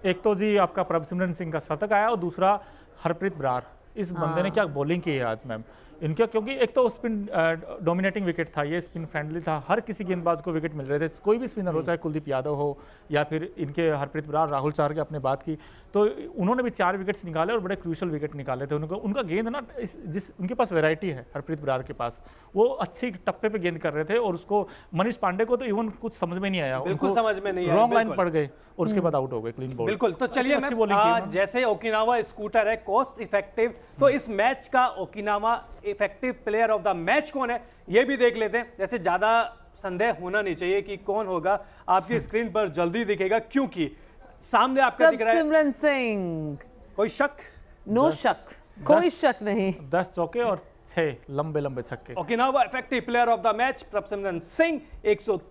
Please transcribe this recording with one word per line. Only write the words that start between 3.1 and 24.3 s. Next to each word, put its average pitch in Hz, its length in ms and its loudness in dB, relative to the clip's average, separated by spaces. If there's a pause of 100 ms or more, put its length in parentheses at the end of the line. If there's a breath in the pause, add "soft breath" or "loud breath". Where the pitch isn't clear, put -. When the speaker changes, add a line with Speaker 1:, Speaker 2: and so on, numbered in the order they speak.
Speaker 1:
बरार। 127 260 -2 (340)
इस 180 140 -6
बंदे 160 240 -2
ने 175 60 0
Speaker 2:
हाँ। 190 100 0
Speaker 1:
क्या 208 140 2
बॉलिंग 147 360 -2
की 160 100 -4
है 127 140 0
आज, 113 220 -4
मैम, 113 160 -8 (380 loud breath)
इनका, 160 240 0
क्योंकि 220 300 -4
एक 247 200 0
तो 247 140 4
स्पिन, 208 380 -4
अ, 165 240 2 (320)
डोमिनेटिंग 185 420 0
विकेट 165 240 -2
था, 147 140 -2
ये 165 180 -2
स्पिन 165 240 -10
फ्रेंडली 156 340 -6
था, 156 280 -4
हर 208 120 2
किसी 220 240 -8
गेंदबाज 170 380 0
को 175 100 -4
विकेट 156 220 -2
मिल 143 120 -6
रहे 147 220 0
थे, 151 40 -6 (120)
कोई 214 140 4
भी 247 100 -4
स्पिनर 190 200 -4
हो, 165 60 -2
Speaker 2:
हम्म। 156 120 0
Speaker 1:
चाहे 170 120 0
कुलदीप 151 300 -4
यादव 139 280 -2
हो 143 220 -2 (340 loud breath)
या 147 120 2
फिर 156 340 -4
इनके 160 320 0
हरप्रीत 147 380 -2
बरार, 151 220 0
राहुल 143 220 0
चार 151 220 0
के 160 60 -4
आपने 151 200 -6
बात 135 240 -2
की, 156 120 -4 (380 soft breath)
तो 208 160 4 (280)
उन्होंने 240 260 0
भी 240 60 0
चार 190 280 0
विकेट्स 190 280 -6
निकाले 170 280 0
और 226 60 0
बड़े 190 160 -2
क्रूशियल 170 360 -4
विकेट 147 240 -6
निकाले 135 320 -6
थे। 147 80 -2
उनको, 156 200 -4
उनका 214 260 -2
गेंद 208 280 -2
ना, 277 120 -6 (180)
इस, 233 260 -10
जिस, 185 340 -8
उनके 180 140 -4
पास 233 180 0
वैरायटी 160 380 2
है 127 160 -8 (100)
हरप्रीत 147 260 -6
बरार 131 220 -2
के - 100 -12
पास, 120 280 -6 (340 soft breath)
वो 214 100 6
अच्छी 247 460 -2
टप्पे 214 380 -4
पे 208 100 -4
गेंद 170 180 -2
कर 156 160 -2
रहे 151 100 0
थे, 196 140 0
और 214 160 0